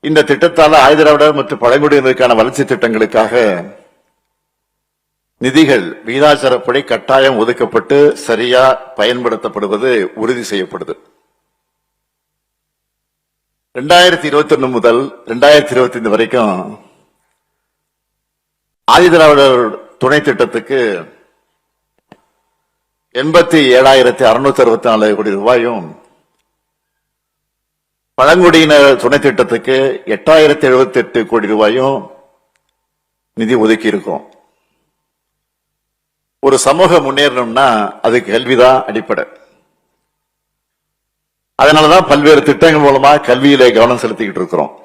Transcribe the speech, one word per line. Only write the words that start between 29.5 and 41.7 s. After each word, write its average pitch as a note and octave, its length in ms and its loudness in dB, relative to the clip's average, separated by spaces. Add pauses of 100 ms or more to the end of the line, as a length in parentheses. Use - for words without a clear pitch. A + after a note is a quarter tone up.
எட்டாயிரத்தி D3+ 540 2
எழுபத்தி B2+ 320 0
எட்டு - 180 -6 (120)
கோடி G#2+ 220 -2
ரூபாயும் A#2+ 440 -2 (1400)
நிதி A2+ 280 -2
ஒதுக்கி A2 260 0
இருக்கோம். F#2+ 320 -8 (2250)
ஒரு C3+ 220 2
சமூகம் D#3+ 400 2
முன்னேறணும்னா C3+ 640 -2 (380)
அதுக்கு A2+ 300 -2
கல்விதான் B2+ 440 2 (100)
அடிப்படை. G#2+ 360 -6 (2250)
அதனாலதான் D#3 480 4